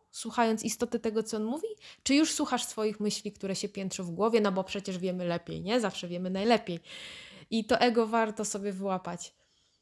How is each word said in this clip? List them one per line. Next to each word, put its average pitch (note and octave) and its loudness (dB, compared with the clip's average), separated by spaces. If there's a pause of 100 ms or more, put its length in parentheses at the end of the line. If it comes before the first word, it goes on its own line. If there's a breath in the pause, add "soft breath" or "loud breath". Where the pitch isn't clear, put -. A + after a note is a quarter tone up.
(120)
słuchając A3+ 0
istoty A#3 -2
tego, A3 0
co A3 -4
on G#3+ -2
mówi, D4+ -2 (360 loud breath)
czy C4+ 4
już D#4 6
słuchasz C#4 0
swoich G#3+ -2
myśli, G#3 -2
które F#3+ -4
się G3 -4
piętrzą F#3+ -6
w F3 -6
głowie, G#3+ 4
no G3+ 4
bo F#3 0
przecież F#3+ -6
wiemy F3+ -2
lepiej, E3+ -2
nie? G#3+ 2
Zawsze F#3 -2
wiemy F3 -4
najlepiej. G3 2 (680 loud breath)
I G#3+ 0
to - 4
ego A#3 6
warto A3 0
sobie G3+ -4
wyłapać. F#3 -4 (460)